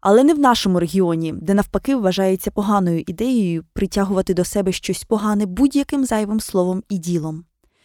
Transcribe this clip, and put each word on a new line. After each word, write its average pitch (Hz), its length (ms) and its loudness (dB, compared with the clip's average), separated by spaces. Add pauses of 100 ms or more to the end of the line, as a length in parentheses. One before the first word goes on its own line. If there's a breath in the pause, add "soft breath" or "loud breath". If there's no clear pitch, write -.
Але 214 240 6
не 320 100 6
в 294 40 -2
нашому 226 420 2
регіоні, 165 560 0
де 180 180 -2
навпаки 208 420 0
вважається 190 540 0
поганою 196 560 0
ідеєю 185 680 -2
притягувати 190 600 -2
до 175 100 0
себе 190 280 -2
щось - 320 -6
погане 208 420 -2
будь-яким 269 580 0
зайвим 214 360 -2
словом 185 480 -2
і 202 100 -4
ділом. 160 460 -6 (400)